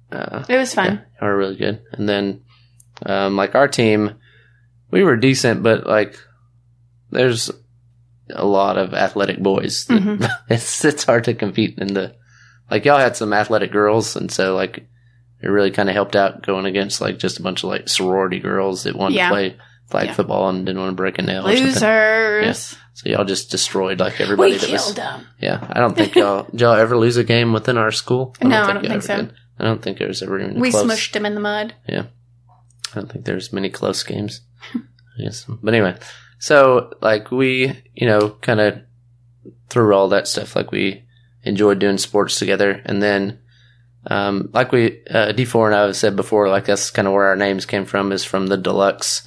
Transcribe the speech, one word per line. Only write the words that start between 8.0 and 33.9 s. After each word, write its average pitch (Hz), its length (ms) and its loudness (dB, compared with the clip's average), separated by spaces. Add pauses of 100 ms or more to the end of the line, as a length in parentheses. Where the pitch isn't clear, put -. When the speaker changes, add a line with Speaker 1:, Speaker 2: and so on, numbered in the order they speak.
Speaker 1:
a - 140 -6
lot 98 320 2
of 92 180 -2
athletic 98 460 -2
boys. - 460 0
That 233 160 2
Speaker 2:
Mm-hmm. 202 220 -2 (240)
Speaker 1:
<laughs> - 40 -6
it's, - 320 -2
it's 147 200 0
hard 117 200 2
to 120 100 0
compete 104 440 -2
in 98 160 -4
the, 95 200 -4 (540)
like, 104 160 -2
y'all 143 140 6
had 123 180 2
some 107 160 -2
athletic 104 380 2
girls, 104 460 2
and 95 140 -6
so, 95 260 0
like, 95 320 -6 (520)
it - 60 -8
really 98 240 2
kinda 95 220 0
helped 98 240 0
out 98 280 0
going 95 220 -2
against, 98 340 -2
like, 101 200 -4
just - 180 -6
a - 40 -12
bunch 92 200 -6
of, 92 80 -6
like, - 180 -6
sorority 92 520 0
girls 95 420 -4
that 104 140 -4
wanted 95 180 0
Speaker 2:
Yeah. 180 140 0
Speaker 1:
to 180 40 0
play 98 240 -2 (320)
flag - 200 -2
Speaker 2:
Yeah. 110 60 -12
Speaker 1:
football 98 340 -2
and 92 180 -4
didn't 95 140 -4
wanna 95 140 -4
break 92 260 -4
a - 20 -4
nail 95 240 -4
or 196 100 2
something. 262 100 2
Speaker 2:
Losers. 220 1040 0
Speaker 1:
Yeah. - 60 -20 (160)
So - 160 -8
y'all - 140 0
just 95 280 -4
destroyed, 95 480 -2
like, 92 200 -2
everybody - 340 4
Speaker 2:
We - 40 -4
Speaker 1:
that - 140 -2
was - 140 -2
Speaker 2:
killed 208 120 -8
'em. - 280 -10 (120)
Speaker 1:
Yeah. - 320 -4
I - 80 -2
don't 120 180 2
think - 180 0
Speaker 2:
<laughs> - 20 -12
Speaker 1:
y'all, 101 340 0
did 117 120 -8
y'all 120 120 6
ever 113 220 4
lose 117 200 4
a 120 80 4
game 117 280 2
within 117 260 0
our 110 140 2
school? 127 480 -4
I - 20 -2
don't 254 80 4
Speaker 2:
No, 214 120 4
I 202 40 0
Speaker 1:
think 196 80 0
Speaker 2:
don't 208 100 -4
Speaker 1:
y'all 214 60 -4 (100)
Speaker 2:
think - 100 -6
Speaker 1:
ever 202 120 -2
Speaker 2:
so. - 60 -6
Speaker 1:
did. - 60 -20 (260)
I - 40 -2
don't 110 180 -2
think - 180 -8
it 98 80 -2
was 95 160 -6
ever 95 160 -4
even 98 180 -6
Speaker 2:
We 247 140 2
Speaker 1:
close. 214 180 4
Speaker 2:
smushed 220 240 -4
'em 208 120 -4
in 208 100 -4
the 208 40 -6
mud. 208 340 -6 (140)
Speaker 1:
Yeah. - 180 -6 (840)
I - 40 -20
don't 98 160 -8
think 101 140 -14
there's 95 260 -6
many 98 180 -4
close 98 320 -4